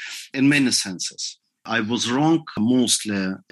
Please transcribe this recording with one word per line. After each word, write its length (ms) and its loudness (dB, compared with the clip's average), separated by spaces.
in 140 4
many 240 4
senses. 640 -6
I 160 -2
was 300 -2
wrong 340 2
mostly 760 0